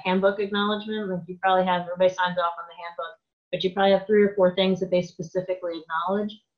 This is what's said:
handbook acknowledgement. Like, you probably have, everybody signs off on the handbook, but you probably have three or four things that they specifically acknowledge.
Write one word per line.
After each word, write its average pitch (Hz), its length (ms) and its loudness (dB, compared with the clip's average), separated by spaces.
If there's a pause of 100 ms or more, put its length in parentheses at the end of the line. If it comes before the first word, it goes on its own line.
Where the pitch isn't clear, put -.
handbook 190 340 2
acknowledgement. 208 720 -2
Like, 180 180 -4
you 180 160 -14
probably 185 220 4
have, 180 160 0
everybody 180 260 2
signs 180 300 0
off 170 200 0
on 170 120 -14
the 170 120 -18
handbook, 170 360 -12 (340)
but 180 100 -6
you 185 120 -2
probably 196 180 4
have 190 160 2
three 208 160 6
or 202 140 2
four 180 180 4
things 190 240 2
that 180 100 -4
they 180 120 4
specifically 180 800 -6
acknowledge. 190 580 -4 (180)